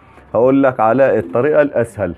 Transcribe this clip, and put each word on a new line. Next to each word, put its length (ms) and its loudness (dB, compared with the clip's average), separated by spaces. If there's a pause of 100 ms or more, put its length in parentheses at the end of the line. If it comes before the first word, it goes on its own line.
(340)
هقول 280 2
لك 180 0
على 380 2
الطريقة 440 0
الاسهل. 560 -4